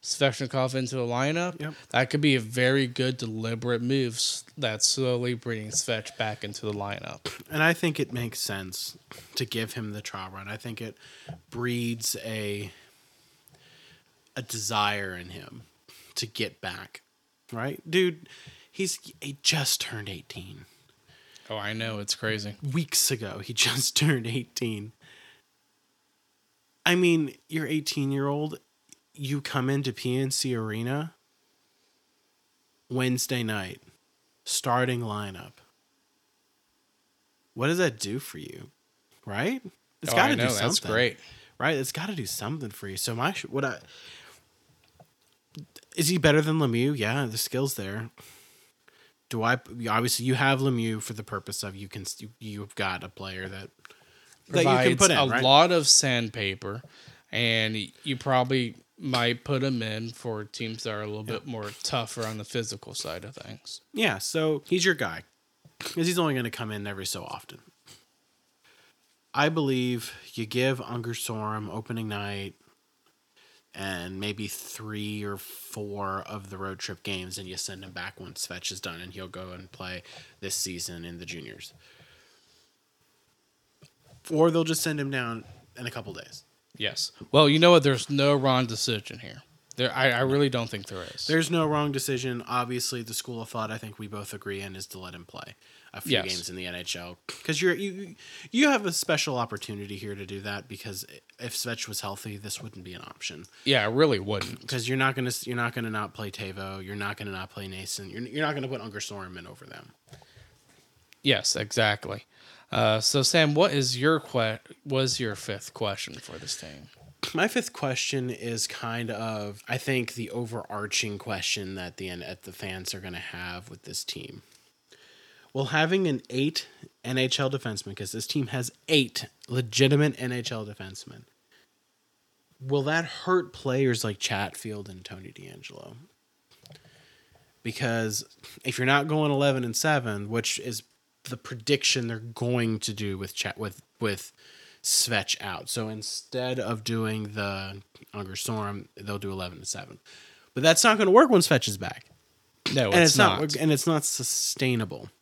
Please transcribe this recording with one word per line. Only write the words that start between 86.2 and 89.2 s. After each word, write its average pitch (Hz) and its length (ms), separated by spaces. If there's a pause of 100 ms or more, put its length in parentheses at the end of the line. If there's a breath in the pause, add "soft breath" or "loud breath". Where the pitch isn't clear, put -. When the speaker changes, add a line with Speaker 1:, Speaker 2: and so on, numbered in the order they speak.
Speaker 1:
Yes. - 360 (180 loud breath)
Well, 147 180
you 147 100
know 175 140
what? 165 100
There's 135 260
no 143 260
wrong 127 320
decision 113 520
here. - 240 (340)